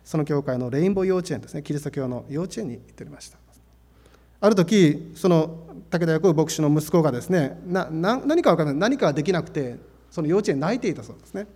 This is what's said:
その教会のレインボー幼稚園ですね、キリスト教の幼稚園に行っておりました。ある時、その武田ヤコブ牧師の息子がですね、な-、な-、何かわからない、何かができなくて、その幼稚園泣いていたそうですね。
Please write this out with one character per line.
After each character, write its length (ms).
そ 120
の 80
教 180
会 140
の 140
レ 120
イ 60
ン 60
ボ 80
ー 40
幼 100
稚 180
園 60
で 80
す 60
ね、 80
キ 100
リ 80
ス 20
ト 80
教 160
の 220
幼 140
稚 180
園 80
に 60
行 60
っ 40
て 180
お 40
り 40
ま 100
し 100
た。 80
あ 80
る 60
時、 600
そ 140
の 360
武 160
田 60
ヤ 80
コ 120
ブ 100
牧 100
師 80
の 80
息 220
子 100
が 100
で 100
す 100
ね、 360
な-、 240
な-、 260
何 160
か 80
わ 60
か 80
ら 80
な 40
い、 40
何 180
か 80
が 60
で 100
き 100
な 100
く 80
て、 280
そ 100
の 80
幼 80
稚 160
園 80
泣 160
い 40
て 80
い 60
た 80
そ 120
う 40
で 80
す 80
ね。 220